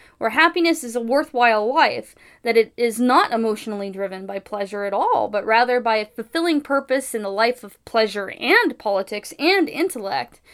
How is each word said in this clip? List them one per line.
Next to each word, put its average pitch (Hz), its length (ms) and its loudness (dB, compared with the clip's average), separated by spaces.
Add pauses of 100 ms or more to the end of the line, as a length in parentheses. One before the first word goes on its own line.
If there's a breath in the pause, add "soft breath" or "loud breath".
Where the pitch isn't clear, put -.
(180 soft breath)
where 220 140 -2
happiness 330 520 2
is 233 140 -6
a 240 40 -4
worthwhile 240 720 2
life, 233 400 0 (300 soft breath)
that 226 140 2
it 220 180 2
is 233 240 -2
not 254 320 4
emotionally 214 580 -2
driven 190 360 -8
by 196 120 -8
pleasure 202 460 -8
at 202 80 -4
all, 226 380 0
but 208 160 -2
rather 240 340 2
by 226 160 0
a 214 100 -2
fulfilling 320 540 -2
purpose 269 560 -2
in 214 60 -4
the 196 80 -6
life 226 340 0
of - 220 -20
pleasure 208 460 0
and 330 460 2
politics 202 600 -4
and 349 300 2
intellect. 202 720 -6 (120)